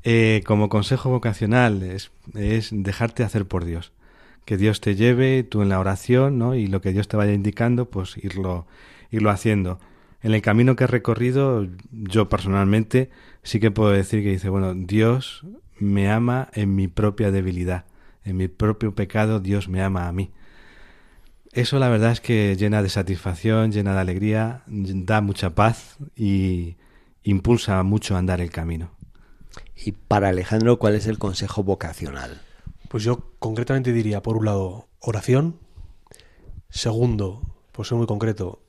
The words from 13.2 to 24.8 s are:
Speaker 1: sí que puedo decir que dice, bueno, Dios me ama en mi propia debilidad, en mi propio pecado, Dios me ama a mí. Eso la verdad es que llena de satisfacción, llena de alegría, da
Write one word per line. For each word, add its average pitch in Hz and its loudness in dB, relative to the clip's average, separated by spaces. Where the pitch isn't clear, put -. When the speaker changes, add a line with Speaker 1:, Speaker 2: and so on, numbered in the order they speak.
Speaker 1:
sí - -2
que 107 4
puedo 107 4
decir 101 2
que 101 0
dice, 95 -2
bueno, 95 0
Dios 110 0
me 101 2
ama 123 0
en 101 0
mi 98 0
propia 101 0
debilidad, 90 -4
en 95 -6
mi 95 0
propio 107 -2
pecado, 107 0
Dios 95 -2
me 92 -2
ama 95 -2
a 87 -6
mí. 95 -4
Eso 123 0
la 127 4
verdad 113 4
es 113 -2
que 104 2
llena 104 2
de 92 -2
satisfacción, 98 0
llena 101 0
de 95 2
alegría, 107 -2
da 98 -2